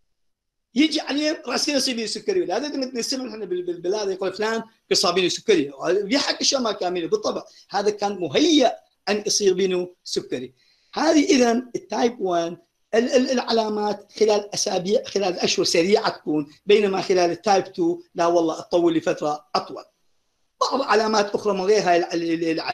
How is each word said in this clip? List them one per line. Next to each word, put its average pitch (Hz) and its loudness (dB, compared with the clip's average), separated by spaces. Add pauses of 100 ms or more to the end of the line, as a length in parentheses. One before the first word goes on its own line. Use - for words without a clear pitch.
(760)
يجي 302 2
عليه 302 -4
راسين 262 -2
يصيب 254 -2
السكري. 208 -2
ولهذا 180 -2
لما 262 -6
نسمع 254 -4
نحن 220 -12
بال-، 202 -10
بال-، 180 -6
بالبلاد 180 -4
يقول: 185 -4
"فلان 226 -4 (280)
يصابين 180 2
السكري"، 160 0 (380)
في 254 2
حق 285 -2
الشيء 277 0
ما 233 0
كامل. 180 -4
بالطبع 208 -2 (260)
هذا 202 0
كان 208 -2
مهيأ 262 2 (340)
أن 208 -2
يصير 196 2
بينه 180 -2
سكري. 127 -8 (400)
هذه 302 4
إذن 247 2
التايب 233 -2
وان 170 -2 (380)
ال-، 240 0
ال-، 269 4
العلامات 214 -2
خلال 208 2
أسابيع، 185 0
خلال 190 -2
أشهر 185 0
سريعة 190 2
تكون، 151 -4 (180)
بينما 196 4
خلال 180 2
التايب 190 0
تو 175 0 (140)
لا 175 0
والله 170 2
تطول 170 2
لفترة 156 -2 (100)
أطول. - -6 (800)
بعض 277 0
علامات 214 0
أخرى 208 -2
من 190 -4
غير 202 2
هاي 175 4
ال-، 175 -2
ال-، 165 -2
ال-، 131 -6